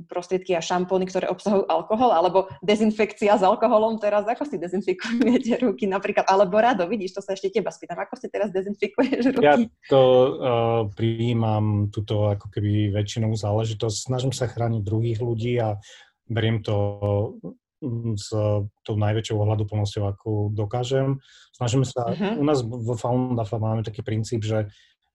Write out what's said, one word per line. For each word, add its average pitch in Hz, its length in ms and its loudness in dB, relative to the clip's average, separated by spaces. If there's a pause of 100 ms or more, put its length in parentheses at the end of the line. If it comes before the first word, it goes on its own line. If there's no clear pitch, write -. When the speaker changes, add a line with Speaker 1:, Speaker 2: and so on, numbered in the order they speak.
Speaker 1:
prostriedky 180 480 -2
a 165 80 -2
šampóny, 185 400 0
ktoré 185 240 -2
obsahujú 196 400 0
alkohol, 214 480 2
alebo 180 320 4 (160)
dezinfekcia 208 720 4
s 190 80 2
alkoholom 220 560 4
teraz? 208 240 2
Ako 247 240 -4
si 208 80 -6
dezinfikujete 220 1040 0
ruky 214 240 0
napríklad? 196 400 0
Alebo 196 320 4
Rado, 220 320 4
vidíš, 196 240 -4
to 196 80 -10
sa 196 160 -6
ešte 196 160 -4
teba 180 160 -2
spýtam. - 320 -12
Ako - 160 -10
si - 160 -12
teraz 196 160 -2
dezinfikuješ 202 720 -2 (100)
ruky? 240 140 2
Speaker 2:
Ja 147 140 8 (320)
to, 135 120 8 (300)
eh, 117 480 0 (140)
prijímam 110 960 0
túto 104 400 -2
ako 101 180 -6
keby 104 460 0
väčšinovú 110 400 -2
záležitosť. 107 640 -2 (100)
Snažím 127 240 -2
sa 127 160 -4
chrániť 113 340 -4
druhých 110 380 -2
ľudí 120 400 -2
a 110 160 0 (500)
beriem 110 380 0
to, 101 720 -2 (480)
mm, 117 320 -4
s 101 160 -10 (500)
tou 110 160 -6
najväčšou 107 400 0
ohľaduplnosťou, 104 680 -2
akú 104 480 -4
dokážem. 127 640 -2 (340)
Snažíme 127 300 0
sa, 123 320 -2
Speaker 1:
Mhm. 208 240 -2
Speaker 2:
u 143 80 0
nás 143 160 2
vo 120 320 -4
Falun 127 400 -2
Dafa 113 240 -4
máme 110 240 -2
taký 107 180 -10
princíp, 110 400 -4
že 107 300 -2 (440)